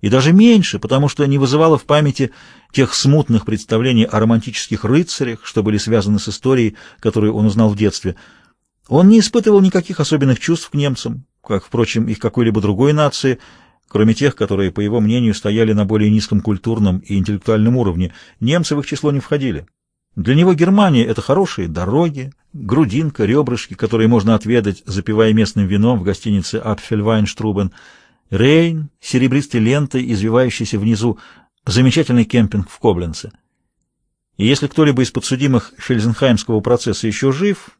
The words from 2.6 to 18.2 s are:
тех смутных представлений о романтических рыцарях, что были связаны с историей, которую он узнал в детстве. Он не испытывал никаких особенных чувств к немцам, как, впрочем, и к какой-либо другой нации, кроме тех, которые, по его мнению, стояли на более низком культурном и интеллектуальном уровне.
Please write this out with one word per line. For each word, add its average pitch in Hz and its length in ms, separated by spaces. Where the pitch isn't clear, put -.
тех 131 220
смутных 135 520
представлений 113 600
о 110 140
романтических 110 640
рыцарях, 127 600
что - 200
были 104 140
связаны 104 420
с - 80
историей, 123 480
которую 107 360
он 107 100
узнал 110 240
в 101 60
детстве. 98 400
Он 175 220
не 226 100
испытывал 214 420
никаких 185 380
особенных 135 400
чувств - 300
к - 60
немцам, 131 500
как, 101 220
впрочем, 117 420
и 110 80
к - 40
какой-либо 113 420
другой 107 320
нации, 143 460
кроме 110 280
тех, 139 200
которые, 98 360
по - 80
его 104 200
мнению, 113 360
стояли 110 380
на 101 120
более 104 240
низком 107 320
культурном 104 580
и 101 180
интеллектуальном 107 600
уровне. 90 360